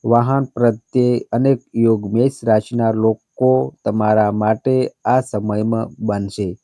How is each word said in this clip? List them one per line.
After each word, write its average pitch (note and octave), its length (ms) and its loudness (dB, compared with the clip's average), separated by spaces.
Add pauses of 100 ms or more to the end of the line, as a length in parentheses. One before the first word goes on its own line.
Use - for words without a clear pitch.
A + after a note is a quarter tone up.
વાહન A#2+ 400 2
પ્રત્યે A#2+ 880 -2
અનેક C3 260 2 (160)
યોગ. A2+ 280 2 (100)
મેષ B2 220 0 (100)
રાશિના A2+ 480 0
લોકો A2 580 0 (340)
તમારા G#2+ 480 2
માટે A2 420 0 (300)
આ B2+ 160 2
સમયમાં A2 760 -4
બનશે G2+ 500 -4 (160)